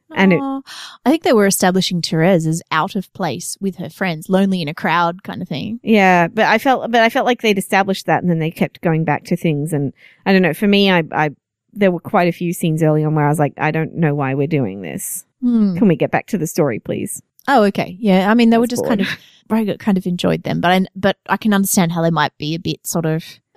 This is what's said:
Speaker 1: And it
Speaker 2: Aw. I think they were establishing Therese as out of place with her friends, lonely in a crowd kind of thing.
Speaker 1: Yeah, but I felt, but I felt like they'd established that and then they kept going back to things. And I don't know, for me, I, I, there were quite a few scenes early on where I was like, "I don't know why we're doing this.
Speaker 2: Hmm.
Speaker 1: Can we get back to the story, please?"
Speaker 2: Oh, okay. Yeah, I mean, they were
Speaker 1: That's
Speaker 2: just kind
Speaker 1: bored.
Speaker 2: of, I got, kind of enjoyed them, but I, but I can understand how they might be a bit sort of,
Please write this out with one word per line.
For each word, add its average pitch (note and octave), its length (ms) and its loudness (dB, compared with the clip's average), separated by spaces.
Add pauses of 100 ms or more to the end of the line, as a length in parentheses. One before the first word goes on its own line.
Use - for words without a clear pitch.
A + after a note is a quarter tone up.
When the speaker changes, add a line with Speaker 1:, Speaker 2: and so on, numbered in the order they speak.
(160)
Speaker 1:
And F#3+ 160 4
it E3 80 4
Speaker 2:
Aw. C4+ 220 -6 (440)
I A#3+ 40 2
think D#4+ 140 2
they D#4 100 2
were G3+ 140 4
establishing F#3 540 0
Therese E3 440 2
as D#3+ 240 -2
out D#3+ 260 -2
of F#3+ 180 -8
place E3+ 460 -8
with G3 180 -6
her D3+ 120 -10
friends, E3+ 400 -8
lonely F#3+ 320 2
in D3 60 -6
a D#3 60 -6
crowd E3+ 500 -2
kind - 180 -12
of F3+ 60 -12
thing. G#3 340 -8
Speaker 1:
Yeah, F#3 460 4
but A3 180 0
I G#3+ 140 2
felt, A#3 320 0
but A#3 100 4
I A3+ 80 4
felt A#3+ 160 -2
like B3 160 0
they'd G#3+ 160 2
established G3 480 -2
that D#3 160 2
and F3+ 80 -2
then E3 80 2
they D#3+ 140 -4
kept - 300 -6
going D#3+ 240 0
back C#3+ 200 -2
to F3+ 100 -2
things. D#3 380 -2
And C#3+ 180 -2 (360)
I G3 60 2
don't F#3 100 4
know, D#3 100 2
for G#3 140 -2
me, G3+ 240 4
I, F3 200 4
I, D3+ 200 -2 (400)
there G3+ 180 2
were F3 100 -2
quite F3+ 280 0
a E3+ 40 0
few F3 220 -4
scenes D#3+ 300 0
early D#3 200 2
on D3+ 120 0
where D3 100 2
I D3 40 4
was D3+ 100 0
like, C#3+ 180 0
"I D#3 140 -2
don't D#3+ 240 -4
know D#3 180 0
why C3+ 220 -2
we're C#3+ 100 0
doing A#2+ 380 -2
this. - 420 -10 (160)
Speaker 2:
Hmm. A3 360 2
Speaker 1:
Can G#3 100 4
we E3 80 6
get - 160 -2
back - 160 -4
to G#3+ 100 -4
the D#3+ 80 -2
story, C#3+ 340 -2
please?" - 400 -8 (280)
Speaker 2:
Oh, B3+ 160 4
okay. F#3 360 -2
Yeah, G3 300 2
I A3+ 60 4
mean, A#3 160 6
they A#3 80 4
were A#3+ 80 2
Speaker 1:
That's A#3+ 140 -4
Speaker 2:
just - 60 -2
kind A3 120 0
Speaker 1:
bored. - 100 -2
Speaker 2:
of, - 480 -6
I A3+ 60 0
got, G3 160 -4
kind G3 180 0
of F#3 80 -4
enjoyed F3 380 -2
them, D#3+ 180 -4
but F3 80 2
I, F#3 160 2 (100)
but G3 220 -2 (100)
I G3+ 100 0
can G#3 180 2
understand G3 360 2
how E3+ 120 -2
they E3 80 2
might D3+ 260 -2
be D3+ 160 -4
a E3 60 -6
bit - 280 -6
sort E3 180 -4
of, D#3+ 200 -2 (320)